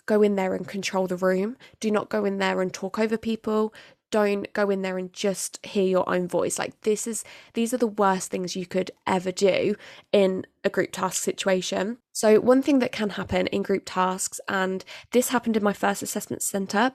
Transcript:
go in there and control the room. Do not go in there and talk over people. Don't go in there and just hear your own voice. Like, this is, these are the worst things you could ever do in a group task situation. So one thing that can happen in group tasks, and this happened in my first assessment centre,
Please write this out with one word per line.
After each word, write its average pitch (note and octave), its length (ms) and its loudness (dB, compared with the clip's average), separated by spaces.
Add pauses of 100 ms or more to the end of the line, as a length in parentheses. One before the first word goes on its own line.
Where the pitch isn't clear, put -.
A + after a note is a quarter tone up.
go G#3 160 2
in G#3 140 4
there F#3+ 180 0
and F#3 140 -4
control F#3+ 400 -2
the F3+ 100 -4
room. F#3+ 400 0 (240)
Do A3 100 -2
not G#3 200 0
go G#3 160 0
in G3 120 -2
there F#3+ 220 0
and F#3 140 -2
talk F#3+ 240 -8
over A3 180 0
people. A3 560 -2 (380)
Don't G3+ 420 0
go G#3 160 0
in G3 140 0
there F#3 160 -4
and F#3 120 -8
just - 540 -4
hear G3+ 200 0
your F#3 220 2
own F3+ 220 0
voice. - 300 -2
Like, - 240 -8
this G#3+ 240 0
is, A3+ 180 -6 (300)
these A#3 180 0
are B3+ 60 0
the A#3+ 80 2
worst G3 440 0
things F3+ 240 -4
you F#3 120 -6
could F#3 240 -2 (160)
ever F#3 260 0
do F#3+ 420 2 (380)
in F#3+ 320 4 (200)
a G3 40 0
group - 240 -2
task - 300 -4
situation. F#3+ 720 -2 (160)
So G#3+ 260 6
one B3+ 220 6
thing C4+ 200 4
that - 120 0
can G#3+ 180 -2
happen F#3 360 -2
in G3 160 -2
group G3 240 -2
tasks, F#3 520 -2 (100)
and F#3+ 360 -2 (280)
this A#3+ 180 4
happened A#3 260 0
in G#3 60 0
my G#3 100 2
first G3 300 -2
assessment - 400 -6
centre, G3+ 520 0